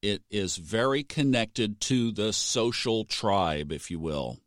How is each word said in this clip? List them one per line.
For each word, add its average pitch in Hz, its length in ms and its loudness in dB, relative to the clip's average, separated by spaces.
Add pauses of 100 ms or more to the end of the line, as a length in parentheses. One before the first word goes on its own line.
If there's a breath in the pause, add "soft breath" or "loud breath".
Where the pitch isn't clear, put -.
It 101 300 -2
is 98 260 -2
very 117 460 0
connected 120 800 0
to 120 300 2
the 104 200 0
social 113 720 0
tribe, 82 680 0
if - 180 -8
you 85 80 -6
will. 71 480 -4